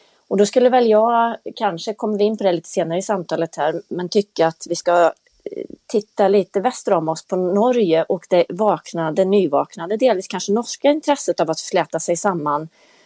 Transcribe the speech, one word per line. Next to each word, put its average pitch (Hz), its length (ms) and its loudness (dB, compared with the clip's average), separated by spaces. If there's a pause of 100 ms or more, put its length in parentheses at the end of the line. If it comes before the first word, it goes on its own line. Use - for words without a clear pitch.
(280)
Och 202 100 -2
då 202 80 4
skulle 247 240 4
väl 240 200 4
jag, 233 480 2 (180)
kanske 202 380 -4
kommer 214 240 -4
vi 202 60 2
in 214 140 0
på 208 60 -4
det 190 80 4
lite 165 180 -4
senare 170 300 -2
i - 20 -2
samtalet 165 540 -4
här, 156 320 -2
men 175 220 -8
tycka 196 380 0
att - 220 -6
vi 170 60 -2
ska, 175 300 2 (380)
eh, - 200 -10 (240)
titta 208 400 0
lite 196 320 0
väster 208 340 -2
om 160 160 0
oss - 180 -8
på 190 80 -4
Norge 185 680 2
och 185 260 -4
det 175 200 4
vaknade, 175 760 -2
nyvaknade, 175 720 0
delvis 208 300 0
kanske 190 240 -6
norska 240 400 0
intresset 285 480 -2
av 160 100 0
att 160 120 -4
fläta 165 380 -4
sig 175 160 -2
samman 156 540 -2 (360)